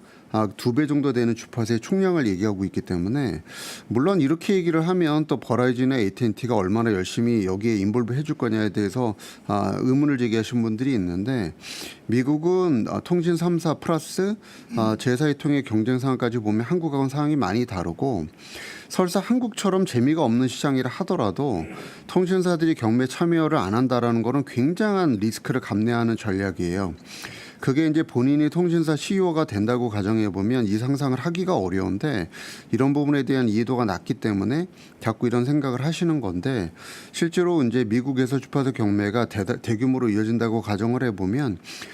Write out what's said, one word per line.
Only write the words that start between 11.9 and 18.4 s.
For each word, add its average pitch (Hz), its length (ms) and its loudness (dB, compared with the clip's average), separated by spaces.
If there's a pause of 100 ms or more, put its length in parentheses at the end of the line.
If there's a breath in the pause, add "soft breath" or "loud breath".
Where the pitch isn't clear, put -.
미국은, 151 840 2
아, 104 100 -4
통신 175 360 0
삼 170 220 2
사 160 160 0
플러스, 185 600 -2 (420 loud breath)
아, 110 220 2
제사회통의 143 640 0
경쟁 113 380 0
상황까지 123 400 0
보면 107 220 0
한국하고는 143 460 -2
상황이 147 280 0
많이 117 280 0
다르고, 87 640 -4 (640 loud breath)